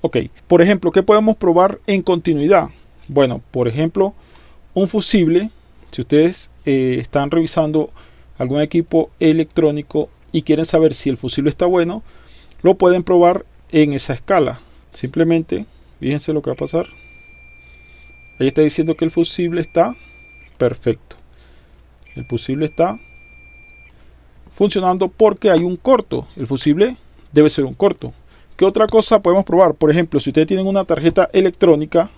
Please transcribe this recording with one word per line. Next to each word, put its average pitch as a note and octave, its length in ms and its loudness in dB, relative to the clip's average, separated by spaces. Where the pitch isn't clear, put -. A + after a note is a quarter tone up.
Ok, - 160 -2
por F3 140 4
ejemplo, F3 300 2
¿qué F#3+ 100 2
podemos G#3+ 340 2
probar F3+ 520 0
en G3 160 -2
continuidad? E3 680 0
Bueno, C3 420 0
por B2 180 -2
ejemplo, E3 460 -2
un F#3 120 0
fusible. F#3+ 640 0
Si - 120 -12
ustedes, D#3 500 0
eh, C3 340 -2
están C#3+ 320 -4
revisando D#3 580 -2
algún C3 240 -4
equipo E3 480 -2
electrónico D#3 920 0
y D#3 120 -4
quieren D#3+ 220 0
saber D#3+ 280 2
si - 160 -4
el B2+ 80 -4
fusible C#3 320 -4
está D#3+ 160 -2
bueno, F3+ 380 -2
lo F#3 140 4
pueden F3+ 280 2
probar F3+ 440 2
en D3+ 220 2
esa C3+ 200 -4
escala. D3+ 480 -2
Simplemente, E3 720 -2
fíjense D3 320 -6
lo D3+ 100 -2
que C3+ 100 -6
va - 20 -4
a - 40 -10
pasar. D#3+ 300 -6
Ahí C3 80 0
está C#3 140 0
diciendo D#3 340 0
que - 80 -4
el D#3+ 80 -2
fusible E3+ 480 -4
está E3+ 340 -2
perfecto. - 600 -4
El B2+ 80 -12
fusible C3+ 400 -6
está F3 340 -2
funcionando F#3 560 0
porque G#3 420 2
hay E3 120 4
un F3+ 120 -4
corto. F3 500 -2
El C3+ 100 -8
fusible D3+ 480 0
debe D3+ 160 6
ser C#3+ 160 -2
un B2+ 80 -10
corto. G3 400 -2
¿Qué - 80 0
otra G#3 240 2
cosa A3 340 2
podemos F#3 220 2
probar? F3 320 2
Por D3+ 160 2
ejemplo, D#3+ 300 0
si - 80 -4
ustedes D#3 180 2
tienen F#3+ 180 -2
una G3 200 -2
tarjeta E3 480 0
electrónica F3 840 2